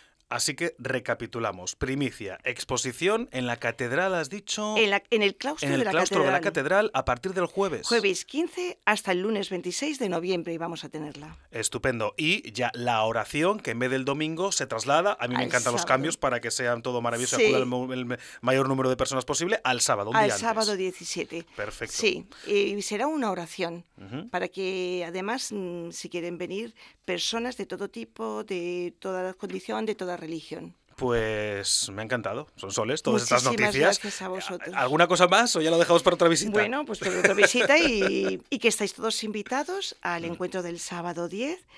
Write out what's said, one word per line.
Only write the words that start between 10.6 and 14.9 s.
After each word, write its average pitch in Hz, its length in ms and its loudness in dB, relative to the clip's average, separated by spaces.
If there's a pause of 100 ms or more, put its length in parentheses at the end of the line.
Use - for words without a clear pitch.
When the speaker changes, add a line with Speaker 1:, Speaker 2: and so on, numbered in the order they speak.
Speaker 2:
a 147 60 -12
tenerla. 151 480 -12 (160)
Speaker 1:
Estupendo. 113 640 -2
Y 160 340 -2
ya 117 240 -2
la 120 300 0
oración, 147 560 0
que - 100 -6
en 113 80 -4
vez 127 140 0
del 131 120 0
domingo 156 460 -2
se 143 160 -2
traslada, 143 540 2